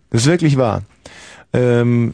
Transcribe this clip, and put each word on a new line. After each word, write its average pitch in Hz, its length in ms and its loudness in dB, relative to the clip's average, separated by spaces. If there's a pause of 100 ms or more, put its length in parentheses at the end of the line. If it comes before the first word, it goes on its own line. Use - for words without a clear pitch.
(100)
Das 117 120 -2
ist 123 60 0
wirklich 165 280 2
wahr. 107 260 -2 (720)
Ähm, 120 600 0